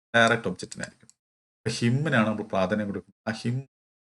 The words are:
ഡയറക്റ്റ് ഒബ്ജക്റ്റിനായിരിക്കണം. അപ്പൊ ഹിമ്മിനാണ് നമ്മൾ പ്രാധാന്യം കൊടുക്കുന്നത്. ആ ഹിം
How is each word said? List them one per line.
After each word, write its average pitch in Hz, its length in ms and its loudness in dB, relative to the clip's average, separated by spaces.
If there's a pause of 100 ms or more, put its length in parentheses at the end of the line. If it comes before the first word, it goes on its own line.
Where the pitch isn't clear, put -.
(160)
ഡയറക്റ്റ് 117 320 4
ഒബ്ജക്റ്റിനായിരിക്കണം. - 600 -10
അപ്പൊ - 640 -12
ഹിമ്മിനാണ് 127 580 2
നമ്മൾ 104 160 -2
പ്രാധാന്യം 101 440 0
കൊടുക്കുന്നത്. 98 480 -8
ആ - 60 -12
ഹിം 127 260 -2 (420)